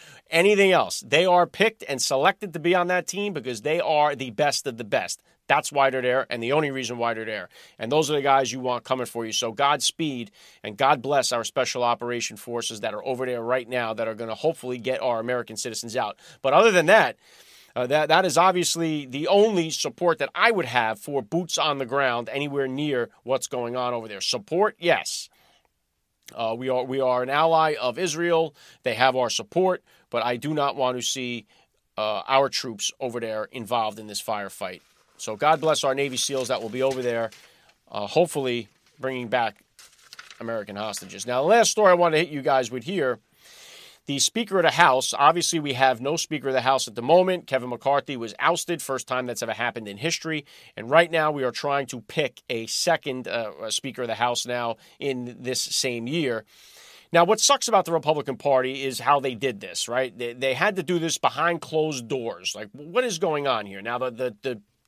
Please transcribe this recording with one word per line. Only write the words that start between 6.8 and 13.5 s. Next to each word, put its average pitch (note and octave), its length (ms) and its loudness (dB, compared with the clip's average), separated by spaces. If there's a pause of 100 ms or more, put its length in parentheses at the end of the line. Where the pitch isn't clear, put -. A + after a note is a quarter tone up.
why A#2 160 0
they're A2 100 -8
there. G#2+ 260 -8 (280)
And A2+ 140 -4
those D3+ 180 2
are D3+ 60 0
the C#3+ 60 0
guys C3+ 300 4
you C3 80 -8
want B2 240 -4
coming B2+ 220 -2
for A#2 220 -8
you. A2 40 -6
So A2+ 200 -2
Godspeed C#3 800 0 (320)
and G#2 120 -10
God C3+ 280 4
bless C3+ 280 0
our A#2 120 -2
special B2 400 -2
operation A#2+ 520 -2
forces A2+ 460 -8
that A2 140 -6
are G#2 100 -10
over B2+ 220 -4
there A#2+ 160 -4
right A#2+ 260 -2